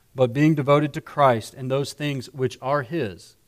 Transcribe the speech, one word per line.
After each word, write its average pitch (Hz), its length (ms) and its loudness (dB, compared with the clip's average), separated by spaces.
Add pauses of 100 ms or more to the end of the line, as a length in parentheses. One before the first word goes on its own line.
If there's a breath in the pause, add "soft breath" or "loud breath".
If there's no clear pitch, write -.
(140)
but 127 180 2
being 151 240 4
devoted 143 380 2
to 151 80 -8
Christ 127 520 0
and 131 180 -8
those 135 200 -2
things 143 400 -8
which 131 300 -4
are 139 220 -2
his, 113 520 -8 (120)